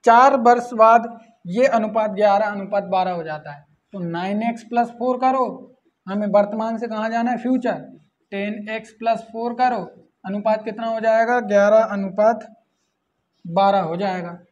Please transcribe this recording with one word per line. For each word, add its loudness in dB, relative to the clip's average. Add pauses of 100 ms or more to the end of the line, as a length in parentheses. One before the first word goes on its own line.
चार 8
वर्ष 4
बाद 4 (320)
ये 2
अनुपात 0
ग्यारह 2
अनुपात -4
बारह -2
हो -6
जाता -12
है, -20 (280)
तो -12
नाइन -6
एक्स -6
प्लस -2
फ़ोर -4
करो, -2 (360)
हमें -4
वर्तमान 0
से -8
कहाँ -6
जाना -2
है? -4
Future। -2 (520)
टेन -8
एक्स -10
प्लस -2
फ़ोर -8
करो, 0 (460)
अनुपात -2
कितना -8
हो -4
जाएगा? 2
ग्यारह 4
अनुपात 0 (960)
बारह 2
हो -4
जाएगा। -6 (180)